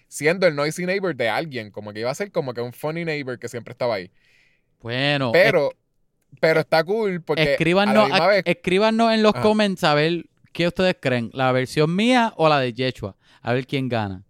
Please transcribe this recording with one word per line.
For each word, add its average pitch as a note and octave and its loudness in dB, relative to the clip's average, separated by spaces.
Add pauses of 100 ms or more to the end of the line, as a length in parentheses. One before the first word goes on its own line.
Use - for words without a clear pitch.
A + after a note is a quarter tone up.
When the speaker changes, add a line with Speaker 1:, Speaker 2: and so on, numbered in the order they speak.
Speaker 1:
siendo F3+ 0
el D#3 2
Noisy D#3 -4
Neighbor F#3 -2
de A#2 -2
alguien, A#2+ -6
como G#2 -14
que G#2+ -10
iba A#2+ -2
a C#3 -4
ser G3+ -8
como C3+ -4
que A#2 -8
un B2 -6
funny D#3+ -8
neighbor C#3 -6
que A#2+ -12
siempre A#2 -12
estaba A#2+ -2
ahí. F#2 -8 (720)
Speaker 2:
Bueno, C3 -2
Speaker 1:
Pero, E3+ 4
Speaker 2:
es-, - -20
Speaker 1:
pero D#3+ 4
está D#3+ 2
cool F#3+ -2
porque D3+ 0
Speaker 2:
escríbanos F#3+ 2
Speaker 1:
a - 4
la G#3+ 6
misma - 2
Speaker 2:
a-, - 4
Speaker 1:
vez G3+ 4
Speaker 2:
escríbanos A3 2
en A3 2
los G#3+ 4
Speaker 1:
Ajá. B2 -6
Speaker 2:
comments G#3+ 0
a D3+ 4
ver D#3+ 0 (260)
qué E3+ 0
ustedes F#3 0
creen, A#2+ -2
la C3 0
versión D3+ 0
mía A#3 2
o D#3 4
la D3 4
de B2+ -2
Yechua, B2 -6 (260)
a A#2 -4
ver B2+ -2
quién C3 -4
gana. G2+ -4